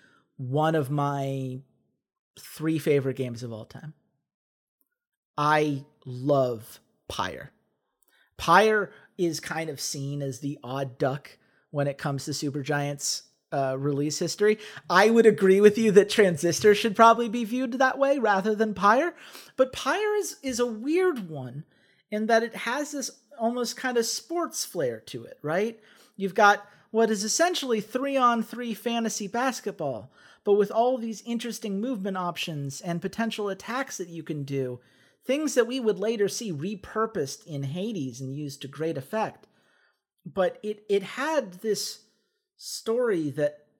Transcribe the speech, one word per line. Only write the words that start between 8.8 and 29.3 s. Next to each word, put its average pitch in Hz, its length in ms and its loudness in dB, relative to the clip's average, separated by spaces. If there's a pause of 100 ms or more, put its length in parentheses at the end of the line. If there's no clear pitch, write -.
is 165 240 -2
kind 160 300 -6
of 135 100 -10
seen 143 420 -6
as 135 180 -6
the 147 220 -6
odd 131 360 -6
duck 139 400 -2 (320)
when 143 160 -2
it 139 120 -6
comes 139 260 -4
to 151 80 -6
Supergiant's, 143 920 -4 (300)
uh, 135 260 -2
release 143 400 -2
history. 208 400 2 (320)
I 190 180 10
would 226 160 8
agree 190 360 8
with 208 180 8
you 220 140 4
that 196 180 8
Transistor 180 640 4
should 208 220 0
probably 233 320 8
be 233 160 -4
viewed 247 300 -4
that 262 240 2
way 277 200 2
rather 214 360 2
than 214 200 0
Pyre, 233 400 4 (420)
but 254 160 2
Pyre 415 440 -2
is, 392 260 -4
is 254 180 -4
a 247 60 2
weird 262 600 -2
one 135 360 -10 (460)
in 214 160 -2
that 226 160 4
it 226 140 -8
has 277 360 -6
this 277 180 -6 (280)
almost 240 380 -2
kind 254 200 -4
of 233 80 2
sports - 600 -4
flair 123 360 -4
to 117 240 -12
it, - 180 -20
right? 202 360 -2 (380)
You've 190 180 -4
got 208 320 6 (240)
what 220 200 2
is 208 140 -2
essentially 269 560 0
three-on-three 240 920 -2
fantasy 226 540 -4
basketball, 175 840 -4 (320)